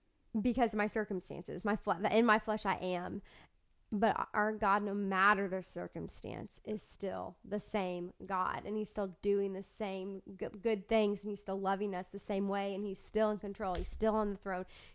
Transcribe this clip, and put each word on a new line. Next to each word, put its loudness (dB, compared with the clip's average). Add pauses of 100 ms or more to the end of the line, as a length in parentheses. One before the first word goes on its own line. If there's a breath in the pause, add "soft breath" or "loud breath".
(400)
because 2
of 0
my 2
circumstances, -4
my 2
fle-, -2
in 8
my 6
flesh -2
I 2
am. -4 (720 soft breath)
But 2
our 2
God, 4
no -2
matter 4
the -2
circumstance, -8
is -4
still -6
the -4
same -2 (120)
God. 0
And -4
he's -2
still -4
doing 2
the -6
same -6 (180)
g-, -4 (180)
good 0
things. 4
And -4
he's -6
still -4
loving 0
us -4
the -12
same 0
way. 0
And -4
he's -6
still 2
in -2
control. -4
He's -2
still 2
on 2
the -4
throne. -4 (320 loud breath)